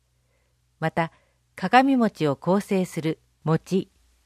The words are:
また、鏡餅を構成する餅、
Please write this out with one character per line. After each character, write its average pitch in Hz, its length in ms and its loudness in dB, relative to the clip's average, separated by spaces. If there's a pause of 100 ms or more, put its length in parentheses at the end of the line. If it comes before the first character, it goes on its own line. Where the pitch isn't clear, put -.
(800)
ま 160 100 -2
た、 165 220 -2 (420)
鏡 262 420 2
餅 214 300 0
を 139 80 2
構 190 260 -2
成 185 240 -2
す - 160 -10
る 156 200 -4 (240)
餅、 165 460 -2 (360)